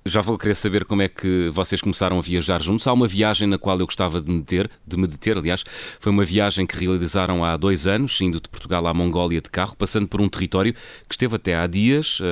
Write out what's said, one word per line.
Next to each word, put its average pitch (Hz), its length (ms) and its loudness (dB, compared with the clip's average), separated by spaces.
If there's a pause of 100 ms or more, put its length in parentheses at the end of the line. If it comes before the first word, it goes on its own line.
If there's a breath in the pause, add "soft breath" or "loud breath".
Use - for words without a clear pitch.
já 101 160 0
vou 104 160 0
querer 104 180 0
saber 98 300 0
como 101 160 2
é 95 80 2
que 90 400 0
vocês 92 320 -2
começaram 92 360 0
a 87 40 0
viajar 85 400 0
juntos. 101 260 0
Há 127 60 4
uma 123 140 4
viagem 104 420 2
na 95 80 2
qual 95 200 0
eu 92 80 0
gostava 87 360 -2
de 76 100 -4
me 85 80 2
deter, 90 300 -2 (160 soft breath)
de - 100 -8
me 92 120 2
deter, 85 300 -2
aliás. 87 240 -2 (380 loud breath)
Foi - 120 -2
uma 101 120 4
viagem 95 420 2
que - 120 -6
realizaram 90 640 0
há 85 140 0
dois 82 280 0
anos, 110 360 0
indo 85 180 0
de - 80 -18
Portugal 87 400 -4
à 85 60 0
Mongólia 87 480 2
de - 80 -12
carro, 92 260 -4
passando 101 320 -2
por 101 140 -2
um 98 80 2
território 95 440 0
que - 420 -14
esteve 117 200 0
até 107 220 -2
há 87 100 0
dias, 117 520 2 (120)